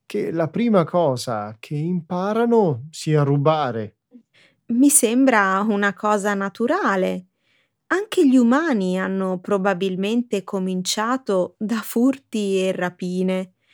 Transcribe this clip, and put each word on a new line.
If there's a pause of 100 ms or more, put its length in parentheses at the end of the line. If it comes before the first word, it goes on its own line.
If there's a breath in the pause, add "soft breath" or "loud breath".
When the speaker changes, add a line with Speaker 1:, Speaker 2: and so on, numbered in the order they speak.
Speaker 1:
che
la
prima
cosa
che
imparano
sia
rubare. (680 soft breath)
Speaker 2:
Mi
sembra
una
cosa
naturale. (600)
Anche
gli
umani
hanno
probabilmente
cominciato
da
furti
e
rapine (200)